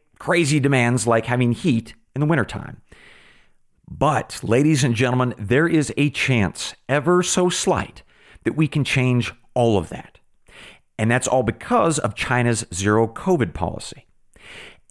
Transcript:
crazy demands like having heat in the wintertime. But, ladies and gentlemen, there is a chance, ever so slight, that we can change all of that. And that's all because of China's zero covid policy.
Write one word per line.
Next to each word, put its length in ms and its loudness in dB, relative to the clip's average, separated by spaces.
crazy 400 2
demands 480 2
like 200 2
having 260 0
heat 420 -2
in 40 -4
the 60 2
wintertime. 560 -2
But, 540 -2
ladies 400 2
and 140 2
gentlemen, 420 0
there 300 2
is 280 0
a 140 2
chance, 640 -2
ever 340 2
so 260 0
slight, 540 -2
that 140 -2
we 100 2
can 180 -2
change 480 0
all 240 2
of 120 -2
that. 280 -16
And 120 0
that's 180 0
all 160 2
because 540 0
of 180 -4
China's 580 0
zero 320 2
covid 480 -2
policy. 520 -8